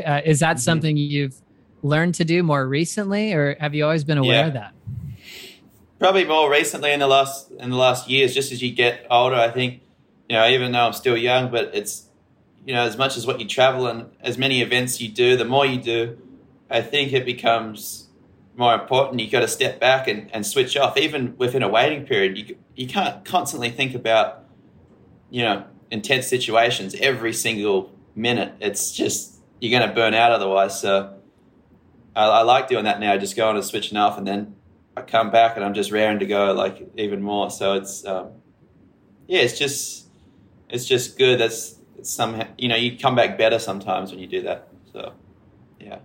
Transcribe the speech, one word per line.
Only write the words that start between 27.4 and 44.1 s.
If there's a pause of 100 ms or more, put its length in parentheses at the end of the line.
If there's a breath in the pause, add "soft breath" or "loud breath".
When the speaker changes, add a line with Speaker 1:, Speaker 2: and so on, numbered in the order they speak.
Speaker 2:
minute.
It's
just, (240)
you're
gonna
burn
out
otherwise.
So (1000)
I,
I
like
doing
that
now,
just
going
and
switching
off,
and
then (420)
I
come
back
and
I'm
just
raring
to
go,
like,
even
more.
So
it's,
um, (920)
yeah,
it's
just, (600)
it's
just
good.
That's, (200)
it's
somehow, (100)
you
know,
you
come
back
better
sometimes